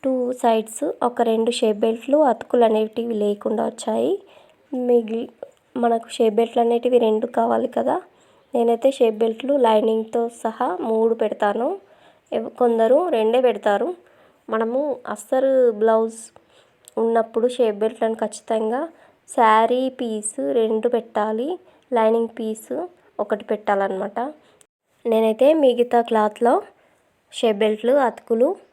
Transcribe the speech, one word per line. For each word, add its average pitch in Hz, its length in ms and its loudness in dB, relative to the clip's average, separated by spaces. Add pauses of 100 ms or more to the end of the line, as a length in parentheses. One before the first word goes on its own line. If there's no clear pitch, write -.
టూ 262 100 -2 (280)
సైడ్స్ 220 440 -2 (220)
ఒక 240 220 -2
రెండు 226 300 0
షేప్ 214 260 0
బెల్ట్లు 233 340 0 (120)
అతుకులు 240 380 2
అనేటివి 220 540 -2
లేకుండా 208 480 -2
వచ్చాయి. 233 420 -2 (760)
మిగిలి 233 340 0 (600)
మనకు 233 340 0
షేప్ 220 220 2
బెల్ట్లు 233 260 0
అనేటివి 240 420 2
రెండు 220 200 0 (120)
కావాలి 233 380 0
కదా, 254 200 -2 (580)
నేనైతే 233 340 2 (100)
షేప్ 220 240 2
బెల్ట్లు 226 320 -2 (120)
లైనింగ్తో 220 560 0 (200)
సహా 240 260 -4 (200)
మూడు 226 340 2
పెడతాను. 208 460 -2 (680)
ఎవ-, 226 240 -6
కొందరు 233 380 4 (180)
రెండే 226 300 2
పెడతారు. 208 420 0 (640)
మనము 226 280 -2 (340)
అస్తరు 262 380 -2 (280)
బ్లౌజ్ 226 400 2 (840)
ఉన్నప్పుడు 226 440 0 (100)
షేప్ 214 260 -2
బెల్ట్లను 226 400 -2
ఖచ్చితంగా 220 600 -4 (540)
శారీ 226 460 4 (180)
పీస్ 220 380 -6 (220)
రెండు 220 340 -2
పెట్టాలి, 226 540 -4 (500)
లైనింగ్ 226 400 2
పీస్ 220 340 -8 (520)
ఒకటి 208 260 -6
పెట్టాలన్నమాట. 196 680 -2 (920)
నేనైతే 220 360 4 (160)
మిగతా 240 360 4 (100)
క్లాత్లో 220 440 2 (840)
షేప్ 214 260 0
బెల్ట్లు 214 300 0 (120)
అతుకులు 233 420 0 (240)